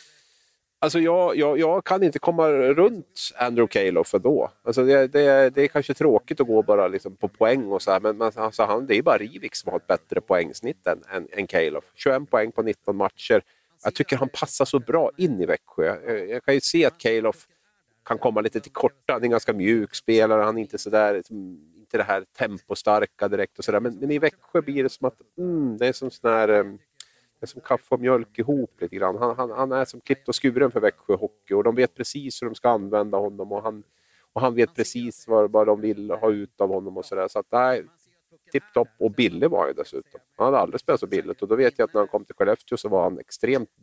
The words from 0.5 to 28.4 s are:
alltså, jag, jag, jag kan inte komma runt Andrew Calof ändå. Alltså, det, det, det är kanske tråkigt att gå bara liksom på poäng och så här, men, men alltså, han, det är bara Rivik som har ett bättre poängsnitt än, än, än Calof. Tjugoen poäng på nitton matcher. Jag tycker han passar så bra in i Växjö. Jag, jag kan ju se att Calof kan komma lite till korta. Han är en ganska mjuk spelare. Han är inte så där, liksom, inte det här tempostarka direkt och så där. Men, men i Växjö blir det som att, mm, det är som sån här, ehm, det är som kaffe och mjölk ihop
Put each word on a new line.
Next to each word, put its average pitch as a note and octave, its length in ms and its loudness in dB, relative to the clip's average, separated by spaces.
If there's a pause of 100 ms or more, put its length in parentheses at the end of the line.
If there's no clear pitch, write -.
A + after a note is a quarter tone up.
alltså, D#3 200 0
jag, E3+ 380 2
jag, D3 220 2
jag E3 260 0
kan F#3+ 180 0
inte D#3+ 160 0
komma E3 320 2
runt D3+ 840 2
Andrew A#2+ 320 2 (180)
Calof F2 280 2
ändå. G#2 380 2 (120)
Alltså, B2 200 0
det, C3+ 240 6
det, C#3 420 6
det C#3 140 0
är C#3+ 40 4
kanske C#3+ 260 -2
tråkigt D3 480 2
att B2 60 4
gå A2 160 6
bara G2+ 240 4
liksom F#2+ 280 -6
på G#2 120 -4
poäng A2+ 440 0
och F#2+ 100 -2
så G2+ 100 0
här, F#2+ 80 4
men, G#2+ 180 0
men A2+ 180 0
alltså, A2 280 -2
han, A2+ 240 -2
det G#2 100 2
är G#3+ 40 2
bara D3 160 2
Rivik B2+ 380 -8
som - 160 -8
har F2+ 80 -4
ett - 80 -12
bättre - 340 -2
poängsnitt F2+ 640 -2
än, D#2+ 240 -4
än, F2+ 200 -8
än G2 160 -8
Calof. D#2 360 -2 (120)
Tjugoen C#3 300 -2
poäng A2+ 260 -2
på A#2 100 -6
nitton G#2 340 -4
matcher. G2 460 0 (420)
Jag G#2 120 -4
tycker C#3 220 -2
han C3 120 -4
passar - 360 -4
så C#3 140 0
bra D3 380 0
in C#3+ 240 -2
i E2+ 40 0
Växjö. F2 520 -2 (100)
Jag, G#2 220 -6
jag A#2+ 140 -8
kan C#3 100 0
ju C#3 80 2
se E3+ 240 2
att - 120 0
Calof A2+ 500 -2 (580)
kan A2+ 120 -4
komma G#2+ 240 0
lite A2 180 -4
till - 120 -14
korta. - 420 -4
Han A2+ 80 -2
är B2 40 -2
en A#2+ 60 2
ganska A2+ 220 0
mjuk G#2 420 0
spelare. A2 480 4
Han A2 140 0
är A2 40 -4
inte G2+ 160 -10
så - 120 -10
där, G#2 240 4
liksom, G2 220 -6 (440)
inte A2 180 -8
det G#2 60 0
här F#2+ 200 -2 (140)
tempostarka G#2 880 -2
direkt G2 300 -4
och - 80 -12
så A2 60 -2
där. G#2 80 0
Men, A#2 200 -4
men C#3 120 -4
i D3 80 -2
Växjö D#3 420 -2
blir C#3 220 -4
det B2 60 0
som - 180 -6
att, - 100 -6 (200)
mm, D#3 400 -4
det A#2+ 100 0
är B2+ 60 0
som C3 180 -10
sån A#2 200 -2
här, A2 160 4
ehm, G2+ 300 2 (640)
det A2+ 60 -10
är - 20 -20
som - 140 -20
kaffe - 280 -4
och B2 100 0
mjölk B2 400 0
ihop B2+ 420 -2